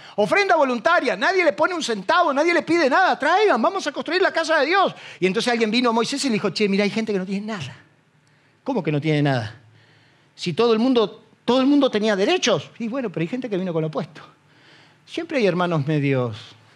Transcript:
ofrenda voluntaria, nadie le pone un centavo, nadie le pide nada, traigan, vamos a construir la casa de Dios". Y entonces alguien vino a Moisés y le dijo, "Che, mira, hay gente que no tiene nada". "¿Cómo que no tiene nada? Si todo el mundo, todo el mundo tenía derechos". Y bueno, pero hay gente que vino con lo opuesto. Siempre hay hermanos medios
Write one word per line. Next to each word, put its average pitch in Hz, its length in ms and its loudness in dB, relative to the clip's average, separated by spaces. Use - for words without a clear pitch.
ofrenda 370 380 2
voluntaria, 277 640 2
nadie 339 260 0
le 311 120 2
pone 339 180 2
un 330 100 -4
centavo, 285 520 0
nadie 320 180 2
le 330 80 2
pide 330 300 2
nada, 320 280 2
traigan, 330 440 2
vamos 349 240 -2
a 294 60 -4
construir 311 280 -4
la 349 120 2
casa 320 280 0
de 269 60 2
Dios". 339 280 2
Y 175 80 0
entonces 214 240 -2
alguien 226 200 0
vino 240 180 0
a 226 60 2
Moisés 233 320 -2
y - 20 0
le 226 60 0
dijo, 208 160 -2
"Che, 208 180 -2
mira, 196 160 0
hay 202 60 -2
gente 220 200 -4
que 202 80 -2
no 185 60 -4
tiene 202 220 -8
nada". 196 280 -10
"¿Cómo 247 200 -4
que 151 100 -4
no 147 80 0
tiene 151 220 0
nada? 127 340 -2
Si - 180 -8
todo 226 220 2
el 220 40 2
mundo, 240 460 0
todo 254 160 4
el 254 40 2
mundo 277 240 4
tenía 214 240 0
derechos". 220 640 0
Y 233 100 -6
bueno, 240 200 -6
pero 165 140 -6
hay 170 60 -4
gente 254 200 -8
que 208 80 -4
vino 180 160 -4
con 165 80 -2
lo 156 80 -2
opuesto. - 320 -8
Siempre 330 300 -8
hay 233 100 2
hermanos 175 400 0
medios 135 500 0